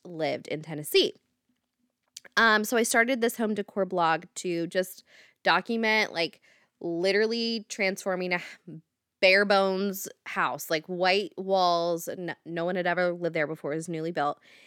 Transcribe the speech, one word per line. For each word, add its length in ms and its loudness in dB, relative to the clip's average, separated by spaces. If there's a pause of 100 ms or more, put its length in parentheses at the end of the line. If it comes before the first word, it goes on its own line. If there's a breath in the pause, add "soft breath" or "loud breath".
lived 440 -6
in 140 -6
Tennessee. 540 0 (1200)
Um, 260 4
so 140 0
I 60 4
started 380 2
this 160 -2
home 160 -2
decor 320 -2
blog 400 0 (100)
to 320 -4
just 360 -4 (400 soft breath)
document, 720 2
like, 280 -4 (380 soft breath)
literally 920 0
transforming 640 -2
a 80 -2 (800 loud breath)
bare 240 8
bones 640 2 (180)
house, 440 -4
like, 180 0
white 500 0
walls. 720 2
N-, 280 -8 (100)
no 200 -4
one 100 -2
had 120 0
ever 260 2
lived 220 -4
there 120 0
before. 260 -6
It 40 -4
was 120 -8
newly 220 -4
built. 280 -2 (280 soft breath)